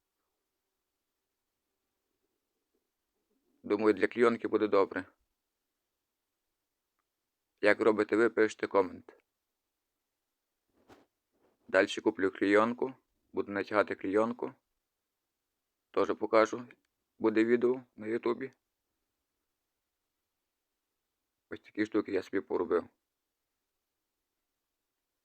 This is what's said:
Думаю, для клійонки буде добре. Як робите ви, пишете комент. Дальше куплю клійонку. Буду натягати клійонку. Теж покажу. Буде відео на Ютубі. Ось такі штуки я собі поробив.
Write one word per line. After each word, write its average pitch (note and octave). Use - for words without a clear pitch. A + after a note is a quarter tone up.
Думаю, G#2+
для F#2+
клійонки A#2
буде G#2+
добре. G2
Як G#2
робите G#2+
ви, A2+
пишете A2
комент. F2+
Дальше G2
куплю F#2+
клійонку. A2+
Буду F#2+
натягати G2+
клійонку. A2+
Теж G2
покажу. A2
Буде A2
відео A#2+
на G#2
Ютубі. A#2+
Ось -
такі -
штуки G2+
я F#2
собі -
поробив. F2+